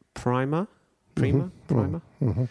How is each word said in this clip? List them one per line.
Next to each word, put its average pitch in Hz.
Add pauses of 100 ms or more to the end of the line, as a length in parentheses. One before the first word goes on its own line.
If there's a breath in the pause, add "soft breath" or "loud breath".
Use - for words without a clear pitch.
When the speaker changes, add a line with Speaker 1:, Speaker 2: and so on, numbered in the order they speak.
(160)
Speaker 1:
primer, 135 (460)
primer, - (160)
Speaker 2:
Mm-hmm. -
Speaker 1:
primer, 113 (200)
Speaker 2:
Mm-hmm. 123